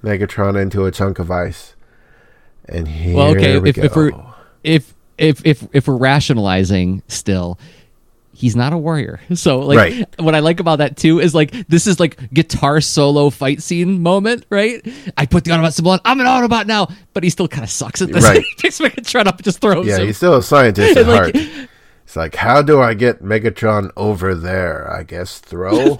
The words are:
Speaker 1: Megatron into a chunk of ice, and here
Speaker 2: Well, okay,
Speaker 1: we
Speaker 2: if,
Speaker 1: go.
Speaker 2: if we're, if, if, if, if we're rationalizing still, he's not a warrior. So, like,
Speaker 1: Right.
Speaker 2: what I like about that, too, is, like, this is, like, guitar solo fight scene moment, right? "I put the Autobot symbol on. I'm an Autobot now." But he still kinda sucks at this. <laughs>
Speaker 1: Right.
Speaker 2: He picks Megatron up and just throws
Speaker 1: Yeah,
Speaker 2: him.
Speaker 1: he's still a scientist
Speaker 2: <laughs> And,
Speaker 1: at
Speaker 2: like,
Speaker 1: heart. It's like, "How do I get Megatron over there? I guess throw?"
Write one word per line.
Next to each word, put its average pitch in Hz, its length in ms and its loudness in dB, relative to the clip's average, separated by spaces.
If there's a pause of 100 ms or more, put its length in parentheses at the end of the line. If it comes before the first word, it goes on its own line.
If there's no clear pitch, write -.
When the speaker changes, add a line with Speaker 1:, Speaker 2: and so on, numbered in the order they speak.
Speaker 1:
Megatron 101 580 -2
into 98 240 -2
a 92 60 -2
chunk 98 280 -4
of 87 120 -6
ice, 87 440 -6 (960)
and 82 180 -8
here 80 300 -2
Speaker 2:
Well, 143 180 4
okay, 139 240 4
Speaker 1:
we 95 120 2
Speaker 2:
if, 135 60 0
Speaker 1:
go. - 80 -4
Speaker 2:
if 147 120 0
we're, 151 140 2 (520)
if, 156 320 0 (220)
if, 156 300 2
if, 151 260 0
if 143 160 0
we're 135 80 0
rationalizing 98 1120 0
still, 90 480 -6 (760)
he's 117 240 -2
not 123 160 -2
a 175 40 -4
warrior. 147 440 -6 (140)
So, 135 260 0
like, 143 180 2
Speaker 1:
Right. 214 300 2 (100)
Speaker 2:
what 160 160 0
I 156 60 2
like 165 180 0
about 165 200 0
that, 147 180 -2
too, 160 240 2
is, 160 160 2
like, 151 160 0 (160)
this 165 180 2
is, 185 140 2
like, 170 180 -2 (160)
guitar 151 460 0
solo 143 500 2
fight 139 320 -6
scene 175 400 -2
moment, 202 480 0
right? 214 340 -2 (320)
"I - 100 0
put 175 180 0
the 170 80 -2
Autobot 165 200 0
symbol 170 200 0
on. 185 120 0
I'm 254 140 2
an 247 80 0
Autobot 240 400 0
now." 208 220 -2 (240)
But 196 100 -4
he 180 80 0
still 180 160 -2
kinda 113 220 -8
sucks - 340 -8
at - 80 -4
this. - 140 2
<laughs> 110 40 8
Speaker 1:
Right. - 140 6
Speaker 2:
He 1077 160 -8
picks - 220 -4
Megatron 247 480 -2
up 277 80 -2
and - 80 -14
just 190 160 -4
throws 196 260 2
Speaker 1:
Yeah, 101 120 0
Speaker 2:
him. 95 100 0
Speaker 1:
he's 107 80 -6
still 175 180 4
a 123 80 4
scientist 123 540 4
Speaker 2:
<laughs> - 0 -
And, - 120 4
Speaker 1:
at 120 40 4 (120)
Speaker 2:
like, - 120 0
Speaker 1:
heart. 294 320 -6 (360)
It's - 120 -16
like, - 180 -6
"How 123 260 2
do 147 200 4
I 113 140 2
get 113 280 -2
Megatron 104 720 -2
over 95 380 -2
there? 85 580 -6
I 87 120 -10
guess 87 340 -12
throw?" 101 600 -2